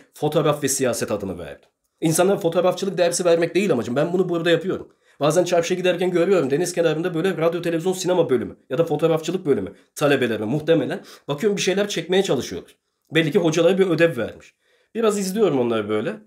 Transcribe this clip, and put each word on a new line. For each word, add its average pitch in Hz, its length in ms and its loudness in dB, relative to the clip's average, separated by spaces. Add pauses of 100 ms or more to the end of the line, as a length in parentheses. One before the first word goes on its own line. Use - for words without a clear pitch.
(140)
fotoğraf 151 480 0
ve 139 60 0
siyaset 120 420 -2
adını 98 280 -4
verdim. 73 300 -16 (320)
İnsanlara 175 360 2
fotoğrafçılık 175 600 0
dersi 175 260 2
vermek 170 300 2
değil 185 180 2
amacım. 120 240 -2
Ben 160 160 0
bunu 185 160 2
burada 170 220 0
yapıyorum. 165 380 -2 (320)
Bazen 156 240 2
çarşıya 175 340 0
giderken 180 320 0
görüyorum 175 400 2
deniz 160 220 0
kenarında 165 420 0
böyle 170 220 -2
radyo, 165 260 0
televizyon, 170 300 -2
sinema 175 380 0
bölümü 110 260 0 (140)
ya 131 80 0
da 165 60 2
fotoğrafçılık 160 600 -2
bölümü 104 260 0 (220)
talebeleri 120 500 0
muhtemelen. 147 560 -2 (280)
Bakıyorum 196 280 -2
bir 156 60 -6
şeyler 190 260 0
çekmeye 185 340 0
çalışıyorlar. 120 540 -6 (380)
Belli 156 180 2
ki 208 60 2
hocalara 170 400 4
bir 190 80 4
ödev 160 300 2
vermiş. 101 380 -8 (400)
Biraz 214 240 0
izliyorum 190 420 0
onları 110 280 0
böyle. 117 280 -2 (100)